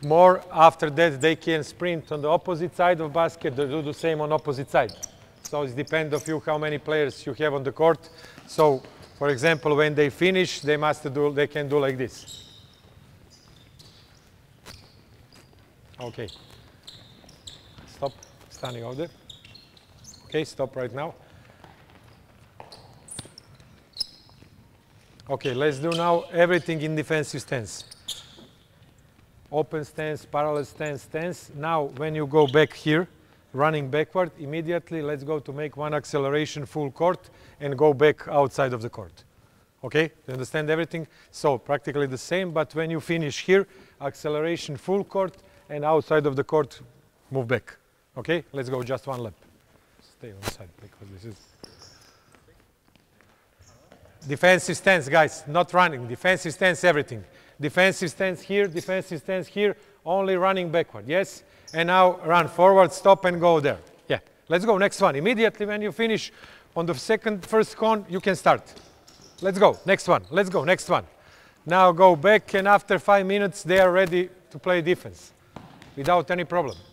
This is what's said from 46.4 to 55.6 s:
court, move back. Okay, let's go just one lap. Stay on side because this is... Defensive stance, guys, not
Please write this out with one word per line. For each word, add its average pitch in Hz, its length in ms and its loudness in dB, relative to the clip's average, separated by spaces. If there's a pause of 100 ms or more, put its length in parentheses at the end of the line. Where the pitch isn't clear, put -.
court, - 380 -2 (500)
move 131 160 -4
back. 117 300 -6 (400)
Okay, 156 340 -4
let's 131 180 -8
go 131 140 -4
just 123 240 -8
one 127 160 -8
lap. 104 100 -12 (840)
Stay 120 120 -18
on 98 100 -20 (100)
side 92 180 -18 (120)
because 98 320 -20
this 95 120 -20
is... 110 100 -16 (3000)
Defensive 175 480 2
stance, 180 320 2
guys, 151 400 2
not 170 240 -2